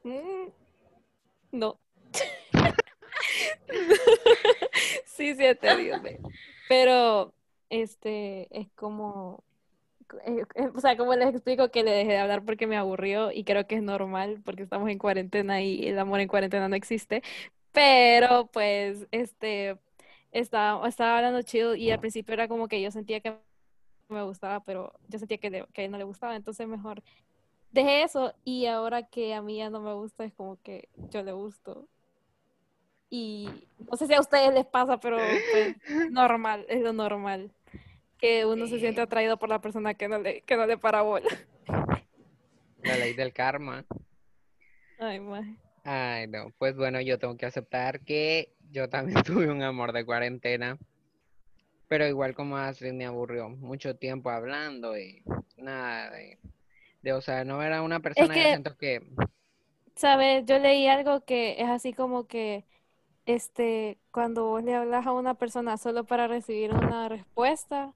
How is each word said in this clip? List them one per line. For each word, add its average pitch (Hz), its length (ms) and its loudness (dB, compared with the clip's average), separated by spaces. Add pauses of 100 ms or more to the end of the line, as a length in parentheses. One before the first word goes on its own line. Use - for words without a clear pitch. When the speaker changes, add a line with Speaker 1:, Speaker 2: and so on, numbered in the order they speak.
Speaker 1:
Mm, 349 460 -8 (1040)
no. 220 280 -4 (340)
<laughs> - 3000 2
Sí, 294 300 -4
sí 269 100 4
he 254 100 8
tenido, - 460 2
pe-, - 180 -12 (480)
pero, 247 680 6 (360)
este, 214 760 -6 (120)
es 202 160 -10
como, 208 680 -10 (840)
eh, 233 180 -4 (120)
eh, 262 200 -2
o 254 40 -6
sea, 254 180 4
como 247 180 2
les 247 140 4
explico 254 420 0
que 233 120 0
le 214 80 4
dejé 208 200 2
de 202 80 4
hablar 202 260 0
porque 220 220 -4
me 214 100 -2
aburrió 196 540 -2
y 214 120 -6
creo 202 220 0
que 214 100 -4
es 220 60 -2
normal 196 640 -4
porque 196 180 -10
estamos 202 260 -4
en 196 100 -4
cuarentena 196 600 0
y 196 260 -2
el 202 100 -2
amor 196 220 0
en 196 80 0
cuarentena 196 400 0
no 196 80 0
existe, 214 480 -4 (480)
pero, 247 800 8
pues, 202 600 0
este, 208 680 -4 (540)
estaba, 214 560 0
estaba 233 300 2
hablando 247 260 2
chido 233 320 0
y 226 160 0
al 220 100 0
principio 220 320 -6
era 226 160 0
como 226 180 -2
que 214 140 -2
yo 202 100 -4
sentía 214 300 -8
que 220 160 -8 (720)
me 214 140 -8
gustaba, 196 420 -8
pero 190 280 -10 (140)
yo 214 100 -12
sentía 214 220 -6
que 208 100 -6
le-, 185 240 -8
que 202 80 -8
a 196 40 -4
él 196 60 -8
no 202 60 -10
le 196 60 -8
gustaba, 220 320 -10
entonces 220 320 -10
mejor 214 340 -12 (680)
dejé 277 320 4
eso 262 300 -2 (100)
y 254 240 -4
ahora 226 400 -2
que 220 260 -6
a 214 80 -6
mí 214 160 -8
ya 214 120 -6
no 214 120 -8
me 208 120 -8
gusta 214 320 -10
es 208 80 -14
como 190 280 -14
que - 280 -16 (200)
yo 208 140 -8
le 196 80 -8
gusto. 202 560 -14 (1200)
Y 214 400 -10 (420)
no 247 80 -4
sé 302 100 -4
si 285 80 6
a 277 40 8
ustedes 277 340 6
les 262 120 2
pasa, 254 340 0
pero, 233 180 -2
pues, 427 680 2
Speaker 2:
<laughs> 311 280 -2
Speaker 1:
normal, 233 560 2
es 247 140 0
lo 233 100 0
normal. 202 600 -4 (640)
Que 233 280 4
uno 226 200 0
se 233 140 -4
siente 226 200 0
Speaker 2:
Sí. - 20 0
Speaker 1:
atraído 226 360 2
por 220 100 -6
la 220 140 0
persona 214 320 -4
que 202 140 -6
no 214 100 -4
le, 202 240 -4
que 254 160 0
no 226 80 2
le 226 120 2
para 214 260 2
bola. 214 260 0 (1500)
Speaker 2:
La 127 140 0
ley 120 160 -2
del 127 180 -4
karma. 131 540 -4 (1120)
Speaker 1:
Ay, 208 200 -6
maje. 208 360 -12 (280)
Speaker 2:
Ay, 123 440 -4
no. 107 300 -12
Pues 135 180 0
bueno, 131 240 -2
yo 127 200 -2
tengo 120 180 -6
que 123 80 -6
aceptar 127 560 -6
que 151 520 -2 (180)
yo 131 180 -6
también 135 340 0
<laughs> - 0 -
tuve 160 280 2
un 143 100 -4
amor 127 320 -4
de 117 120 -2
cuarentena. 120 720 -4 (1120)
Pero 151 200 2
igual 135 260 -2
como 143 240 -6
Astrid 131 360 -6
me 127 120 -8
aburrió 120 440 -6
mucho 131 460 -10
tiempo 131 360 -6
hablando 120 680 -6
y 95 240 -14 (360)
nada 123 520 -8
de, 107 300 -20 (640)
de, 131 100 -2
o 135 80 -2
sea, 131 240 -4
no 139 160 -4
era 160 220 -2
una 165 160 -2
persona, 160 280 4
yo 320 60 -2
Speaker 1:
que 330 80 2
Speaker 2:
siento 151 360 2
que 127 300 -4 (880)
Speaker 1:
¿sabes? 269 520 6
Yo 269 100 6
leí 277 300 6
algo 277 360 4
que 233 380 -2
es 240 80 0
así 240 240 -2
como 247 320 -4
que, 214 400 -6 (600)
este, 226 720 -2 (140)
cuando 233 360 -2
vos 226 160 -2
le 240 120 0
hablas 240 320 0
a 262 40 0
una 254 240 0
persona 233 420 -4
solo 233 280 -4
para 240 220 0
recibir 220 460 -4
una 226 360 0
respuesta 277 880 -2